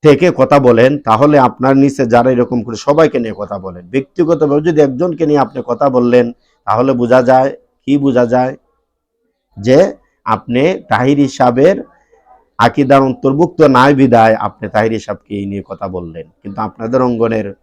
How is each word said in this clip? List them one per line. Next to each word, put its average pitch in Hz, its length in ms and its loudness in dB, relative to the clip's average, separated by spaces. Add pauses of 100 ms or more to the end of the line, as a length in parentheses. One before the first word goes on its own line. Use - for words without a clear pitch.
থেকে 151 340 4
কথা 135 220 2
বলেন, 127 400 4
তাহলে 139 400 2
আপনার 131 380 0
নিচে 139 300 0
যারা 120 240 2
এরকম 123 320 -2
করে 113 140 -10
সবাইকে 147 420 0
নিয়ে 113 180 -8
কথা 101 220 -10
বলেন। 90 320 -16
ব্যক্তিগতভাবে 151 720 -2
যদি 156 180 0
একজনকে 151 460 -2
নিয়ে 147 120 0
আপনি 123 280 -4
কথা 120 220 -2
বললেন, 123 440 0 (320)
তাহলে 120 280 0
বোঝা 123 300 2
যায়, 131 280 2 (340)
কি 139 140 -2
বোঝা 123 280 0
যায়? 127 300 -2 (1040)
যে 254 320 2 (320)
আপনি 127 640 -2
তাহিরি 135 400 0
সাহেবের 131 560 0 (760)
আকীদার 135 440 2
অন্তর্ভুক্ত 135 600 0
নাই 139 320 4
বিধায় 117 400 4
আপনি 104 340 -8
তাহিরি 113 300 -2
সাহেবকে - 360 -12
এই 101 120 -6
নিয়ে 101 180 -8
কথা 98 240 -12
বললেন। 85 380 -12 (160)
কিন্তু 104 180 -14
আপনাদের 113 420 -4
অঙ্গনের 113 600 -4